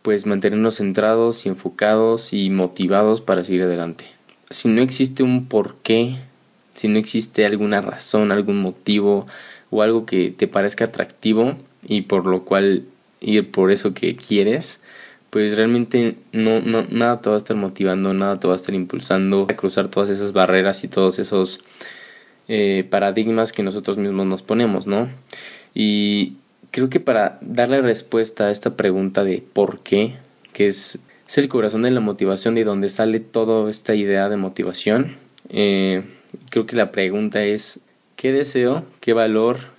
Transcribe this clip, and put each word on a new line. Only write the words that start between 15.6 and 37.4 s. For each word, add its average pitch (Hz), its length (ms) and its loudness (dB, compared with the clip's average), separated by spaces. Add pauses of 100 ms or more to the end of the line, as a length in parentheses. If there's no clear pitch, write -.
no, 110 280 2
no, 113 300 -2
nada 117 300 0
te 110 100 0
va 107 60 2
a - 20 2
estar 107 180 -2
motivando, 95 560 -2
nada 98 260 0
te 95 80 -2
va 90 60 4
a 92 40 2
estar 98 180 -6
impulsando 95 760 0
a - 80 -2
cruzar 98 320 -2
todas 101 220 0
esas 101 240 -4
barreras 95 500 2
y 92 40 -10
todos 95 300 2
esos, 98 420 0 (880)
eh, 98 420 0
paradigmas 110 640 0
que 110 100 -4
nosotros 98 340 -4
mismos 98 300 -2
nos 95 160 -2
ponemos, 107 440 0
¿no? 104 220 -2 (680)
Y 104 600 0 (380)
creo 131 160 0
que 131 100 0
para 110 440 0
darle 120 400 0
respuesta 113 640 0
a 104 40 2
esta 104 260 -2
pregunta 95 460 0
de 92 300 -2
por 95 280 0
qué, 113 360 0 (360)
que 104 140 2
es, - 320 0 (300)
es - 100 2
el 143 100 2
corazón 110 340 0
de 127 100 2
la 123 80 2
motivación, 101 560 0
de 113 80 2
donde 101 240 0
sale 110 320 0
toda 110 500 0
esta 110 240 -2
idea 101 340 0
de 104 100 -2
motivación, 98 760 -2 (360)
eh, 95 520 0 (480)
creo 110 160 0
que - 80 -10
la 110 160 2
pregunta 104 540 -2